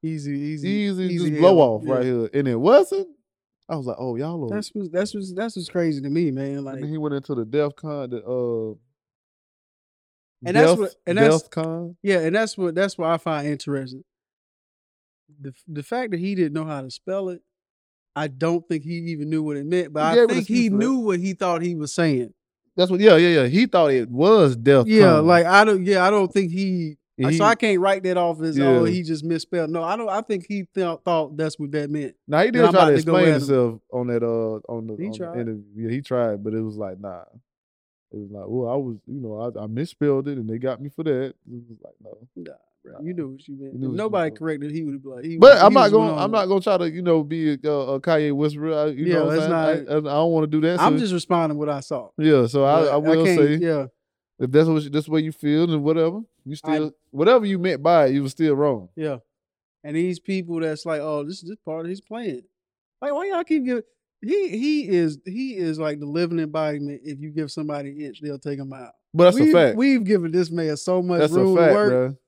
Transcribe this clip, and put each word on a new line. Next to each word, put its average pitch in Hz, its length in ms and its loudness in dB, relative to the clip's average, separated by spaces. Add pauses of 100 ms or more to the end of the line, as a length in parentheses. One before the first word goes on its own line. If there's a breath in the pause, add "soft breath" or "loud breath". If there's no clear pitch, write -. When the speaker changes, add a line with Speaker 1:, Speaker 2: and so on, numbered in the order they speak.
Speaker 1:
Easy, 151 300 -8
easy, 147 360 -6
Speaker 2:
easy, 202 360 -2
Speaker 1:
easy 175 140 -2
Speaker 2:
just 160 140 0
Speaker 1:
hit. 151 80 -2
Speaker 2:
blow 180 180 6
off 117 260 4
Speaker 1:
Yeah. 131 100 -2
Speaker 2:
right 127 100 -2
here." 120 280 -2
And 139 160 -2
it 120 120 -2
wasn't. 359 480 2 (600)
I 160 80 -6
was 135 100 -8
like, 120 120 -6
"Oh, 127 180 -6
y'all 156 280 -6
are" 110 100 -6
Speaker 1:
That's - 200 -8
what's, 202 160 -8
that's 185 240 -4
what's, 190 180 -10
that's 214 240 -8
what's 175 120 -12
crazy 160 340 -2
to 139 80 -8
me, 160 200 0
man. 139 340 -8
Like 135 100 -12
Speaker 2:
And 143 100 -10
then 147 60 -8
he 156 80 -8
went 151 160 -4
into 139 200 -6
the 117 100 -4
DEF 143 320 -4
CON, 143 340 -10
the, 123 140 -10
uh, 117 500 -6 (1700)
Speaker 1:
And 175 120 -4
that's 160 160 6
Speaker 2:
DEF, 123 60 2
Speaker 1:
what, 101 160 -4 (120)
and - 120 -2
that's 156 240 4
Speaker 2:
Def - 80 -20
CON? 165 520 -8
Speaker 1:
Yeah, 196 180 2
and 160 160 -2
that's 220 220 -2
what, 175 160 -2
that's 190 240 -2
what 160 100 -2
I 170 100 0
find 151 300 -6
interesting. 135 560 -8 (1400)
The, 139 120 -14 (140)
the 147 160 -12
fact 233 300 -6
that 170 80 -4
he 196 140 -4
didn't 170 180 0
know 156 120 -4
how 151 180 -8
to 131 80 -14
spell 190 400 -8
it, 175 120 -14 (720)
I 147 140 -4
don't 165 400 -2
think 156 160 -4
he 165 100 -8 (160)
even 151 180 -8
knew 156 140 -2
what 151 140 -6
it 143 100 -8
meant, 170 260 -2
but 151 100 -4
Speaker 2:
He 156 40 2
Speaker 1:
I 165 80 2
Speaker 2:
gave 240 100 8
it 233 80 2
a - 40 0
Speaker 1:
think 202 120 -2
he 233 200 2
Speaker 2:
sniff. 202 100 0
Speaker 1:
knew 254 200 0
what 208 220 -2
he 190 140 -4
thought 175 280 -2
he 175 120 -4
was 151 180 -8
saying. 135 400 0 (440)
Speaker 2:
That's 180 140 2
what, 185 100 0
yeah, 202 160 10
yeah, 170 260 6
yeah. 127 60 4
He 196 180 4
thought 165 240 4
it 127 200 0
was 156 460 6
Def 127 300 6
Speaker 1:
Yeah, 214 300 8
Speaker 2:
Con. 156 100 4
Speaker 1:
like, 170 200 6
I 196 180 8
don't, 202 200 0
yeah, 185 220 2
I 196 40 4
don't 196 220 0
think 190 200 -2
he, 180 460 -6 (200)
Speaker 2:
And 135 160 0
Speaker 1:
so 165 100 2
Speaker 2:
he 214 60 6
Speaker 1:
I 226 40 4
can't 202 260 0
write 196 240 2
that 180 140 0
off 170 240 -2
as, 156 180 -2
"Oh, 131 240 4
Speaker 2:
Yeah. 170 60 0
Speaker 1:
he 180 120 -2
just 156 220 -6
misspelled." 165 460 -4
No, 165 120 -4
I 175 140 -4
don't, 226 140 -6
I 196 100 -2
think 202 260 -6
he 202 180 -8 (100)
th-, 175 280 -4
thought 156 340 -2
that's 156 220 -6
what 143 140 -8
that 147 180 -4
meant. 147 240 -8 (140)
Speaker 2:
Now, 151 120 2
he 214 80 4
Speaker 1:
And 240 80 -2
Speaker 2:
did 240 100 6
Speaker 1:
I'm - 60 6
Speaker 2:
try 185 100 6
Speaker 1:
about 156 80 6
Speaker 2:
to 156 60 6
Speaker 1:
to 156 60 2
go 165 140 2
Speaker 2:
explain 185 120 6
Speaker 1:
at - 0 -
him. 151 120 4
Speaker 2:
himself 123 400 0 (120)
on 123 160 -4
that, 117 140 0
uh, 113 500 -4
on 113 140 -10
the, 107 100 -10
Speaker 1:
He 170 100 -10
Speaker 2:
on 214 60 -10
the 220 60 -12
Speaker 1:
tried. 170 220 -10
Speaker 2:
interview. 110 240 -8 (100)
Yeah, 110 160 -8
he 131 120 -6
tried, 113 420 -4
but 107 100 -6
it 113 60 -2
was 110 160 -8
like, 95 240 -12
nah. 92 220 -14 (920)
It - 60 -14
was 101 120 -14
like, 101 160 -16
"Well, 117 240 -6
I 127 60 -4
was, 127 200 -6 (100)
you 135 140 -12
know, 110 200 -12
I, 113 240 -10
I - 20 -12
misspelled 135 600 -4
it, 143 100 -8
and 110 100 -8
they 110 100 -8
got 127 220 -6
me 139 100 -14
for 160 140 -14
that." 135 260 -2
It - 40 -20 (340)
was 113 140 -20
like, - 200 -20
"No." 104 160 -20 (180)
Speaker 1:
Nah, 76 160 -16 (320)
bro, - 80 -20
Speaker 2:
Nah. - 80 -20
Speaker 1:
you 165 140 -10
knew 160 160 -8
what 135 180 -20
you 139 80 -16
meant. 135 160 -16
Speaker 2:
You 123 80 -12
knew 131 60 -6
Speaker 1:
If 131 40 -4
Speaker 2:
what - 40 -6
you - 20 -6
Speaker 1:
nobody 208 340 -2
Speaker 2:
meant. - 80 -20
Speaker 1:
corrected 151 320 -8
it, 151 40 -10
he 165 100 -6
would've 139 180 -10
been 135 100 -16
like, 123 120 -16
he 165 140 -8
Speaker 2:
But 262 180 12
Speaker 1:
would, - 60 0
Speaker 2:
I'm 208 100 10
Speaker 1:
he - 20 2
Speaker 2:
not 269 120 6
Speaker 1:
just 208 100 2
went 220 120 4
Speaker 2:
gonna, 160 100 -2
Speaker 1:
on. 170 60 -2
Speaker 2:
I'm 208 60 -2
not 214 160 0
gonna 190 140 0
try 190 180 0
to, 175 120 -2
you 170 120 -10
know, 165 220 2
be 156 300 -4
a, - 0 - (160)
a 139 300 -2
Kanye 151 320 0
whisperer. 151 420 -2
I, 151 140 0
you 147 180 -6
Speaker 1:
Yeah, 175 80 0
Speaker 2:
know 156 100 2
what 160 60 0 (100)
I'm 160 80 -2
Speaker 1:
that's 160 380 -2
Speaker 2:
saying? - 0 -
Speaker 1:
not 151 200 -2
Speaker 2:
I, 143 40 -6
I, 143 40 -4
I 147 40 2
don't 165 140 2
wanna 156 140 0
do 151 140 -2
that, 170 200 0
Speaker 1:
I'm 220 140 4
Speaker 2:
so 269 60 0
Speaker 1:
just 208 140 -2
responding 165 440 -2
what 151 100 -6
I 143 120 -4
saw. 131 360 -10
Speaker 2:
Yeah, 151 300 4
so 135 180 0
I, 151 200 4
Speaker 1:
But 143 80 0
Speaker 2:
I 143 60 2
will 160 260 2
Speaker 1:
can't, 160 160 4
Speaker 2:
say, 147 160 4
Speaker 1:
yeah. 160 300 -2 (520)
Speaker 2:
if 127 140 -2
that's 156 160 6
what 156 160 0
you, 143 60 -14
that's 147 160 -4
the 151 60 -8
way 160 100 0
you 156 100 -6
feel 151 320 0 (100)
and 147 80 -2
whatever, 165 380 0 (240)
you 131 80 -12
Speaker 1:
I - 20 -10
Speaker 2:
still, 156 380 -4 (180)
whatever 208 340 4
you 196 140 -2
meant 170 240 -2
by 160 240 4
it, 131 80 2
you 143 80 0
was 135 100 -4
still 156 220 0
wrong. 131 400 -2
Speaker 1:
Yeah. 151 240 -8 (640)
And 147 140 -10
these 175 240 -4
people 170 400 -6
that's 156 260 -6
like, 156 140 -4
"Oh, 151 240 -6
this 175 180 -14
is 165 60 -18
just 214 160 -18
part 165 200 -10
of 170 60 -10
his 196 100 -10
plan." 214 420 -12 (600)
Like, 285 100 -6
why 320 160 -4
y'all 359 160 -4
keep 311 200 -2
giving, 247 180 -4 (400)
he, 359 260 -2
he 285 400 -4
is, 165 380 0
he 233 300 -8
is 165 220 -4
like 151 220 -6
the 147 60 -10
living 165 340 -4
embodiment. 147 640 -6
If 143 160 -12
you 151 100 -12
give 151 220 -8
somebody 147 380 -8
an 143 100 -16
inch, 139 200 -14
they'll 147 180 -10
take 143 200 -8
'em 135 140 -12
out. 127 200 -20 (220)
Speaker 2:
But 165 100 6
that's 180 120 8
a 269 80 2
Speaker 1:
We've, 311 80 6
Speaker 2:
fact. 151 240 6
Speaker 1:
we've 254 280 2
given 185 280 0
this 175 180 0
man 165 260 -4
so 185 260 -2
much 180 180 -2
Speaker 2:
That's 156 120 2
a 170 40 2
Speaker 1:
room 190 200 4
to 170 40 4
Speaker 2:
fact, 160 120 6
Speaker 1:
work 208 180 4
Speaker 2:
bro. 127 260 0 (120)